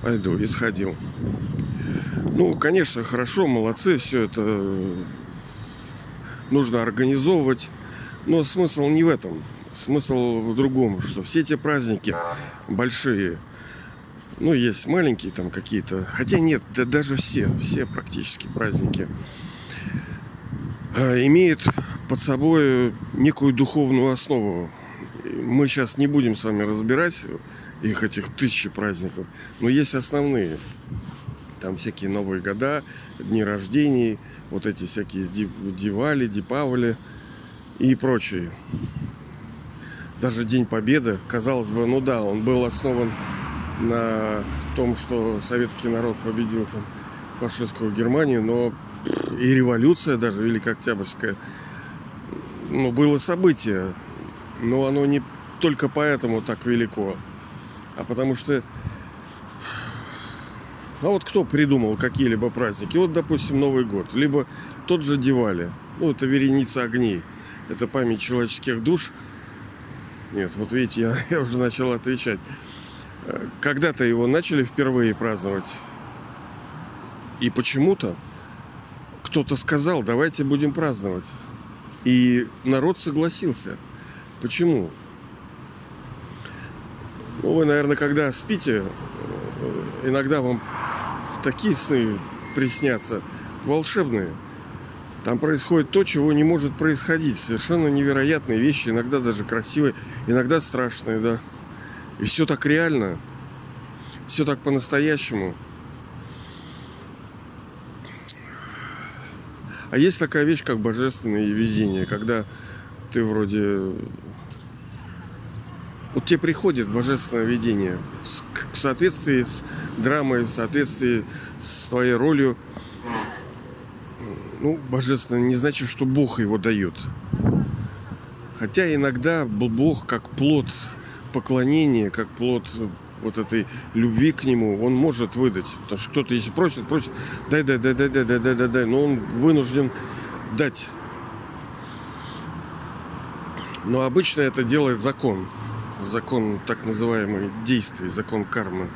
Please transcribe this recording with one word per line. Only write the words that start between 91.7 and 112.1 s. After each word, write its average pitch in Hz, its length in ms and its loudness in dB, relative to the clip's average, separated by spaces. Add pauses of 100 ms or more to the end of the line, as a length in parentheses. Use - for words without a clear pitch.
сны 113 440 2 (360)
приснятся, 123 640 0 (440)
волшебные. 139 640 2 (920)
Там 123 160 0
происходит 156 520 4
то, 196 120 6
чего 147 300 4
не 147 100 6
может 151 320 4
происходить. 156 600 2
Совершенно 160 500 2
невероятные 139 720 4
вещи, 139 300 4
иногда 120 300 2
даже 113 260 0
красивые, 120 500 2 (320)
иногда 127 320 4
страшные, 117 600 0
да. 113 200 2 (800)
И 101 60 -2
все 156 200 4
так 147 200 0
реально, 147 520 2 (1080)
все - 180 2
так 139 140 0
по-настоящему. 139 960 2 (4000)
А 120 60 2
есть 175 220 6
такая 147 240 2
вещь, 156 200 2
как 117 160 0
божественное 113 640 0
видение, 107 600 2
когда 110 400 -2 (680)